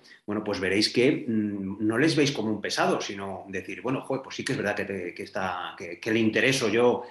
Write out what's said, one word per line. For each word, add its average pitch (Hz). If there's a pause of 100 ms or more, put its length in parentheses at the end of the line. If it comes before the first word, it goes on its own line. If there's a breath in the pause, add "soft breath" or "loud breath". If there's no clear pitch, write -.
(260 loud breath)
bueno, 104
pues 98
veréis 95
que, 127
mm, 101
no 113
les 151
veis 143
como 110
un 101
pesado, -
sino 98
decir, 92
"Bueno, 127
joder, 131
pues -
sí 110
que -
es 110
verdad 101
que 101
te, 92
que -
está, 90
que, 87
que 113
le 113
intereso 113
yo 117